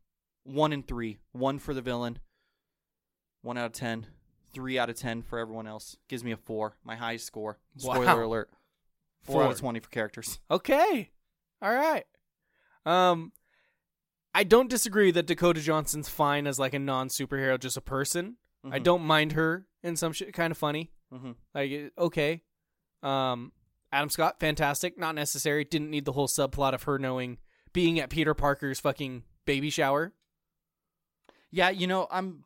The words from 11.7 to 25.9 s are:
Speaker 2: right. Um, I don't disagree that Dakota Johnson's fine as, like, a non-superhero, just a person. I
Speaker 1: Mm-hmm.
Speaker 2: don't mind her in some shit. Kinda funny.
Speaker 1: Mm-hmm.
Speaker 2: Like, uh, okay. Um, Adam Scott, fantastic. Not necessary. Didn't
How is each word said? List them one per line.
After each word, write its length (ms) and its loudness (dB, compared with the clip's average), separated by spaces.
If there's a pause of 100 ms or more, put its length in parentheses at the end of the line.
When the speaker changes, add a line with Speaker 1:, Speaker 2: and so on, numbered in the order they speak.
Speaker 2:
right. 320 2 (800)
Um, 460 4 (1000)
I 80 8
don't 280 8
disagree 400 4
that 160 4
Dakota 340 4
Johnson's 480 -2
fine 380 2
as, 120 -2
like, 140 0
a 60 -2
non-superhero, 840 -2
just 160 -6
a 60 -10
person. 540 -4 (280)
I 120 -12
Speaker 1:
Mm-hmm. 60 -4
Speaker 2:
don't 200 4
mind 300 4
her 340 0 (160)
in 140 -4
some 180 -2
shit. 200 -8
Kinda 200 -2
funny. 360 -4 (220)
Speaker 1:
Mm-hmm. 200 -12 (220)
Speaker 2:
Like, 160 -2 (280)
uh, 40 0
okay. 400 0 (600)
Um, 500 -2 (400)
Adam 180 2
Scott, 300 0
fantastic. 580 0
Not 160 -4
necessary. 500 -2
Didn't 260 -2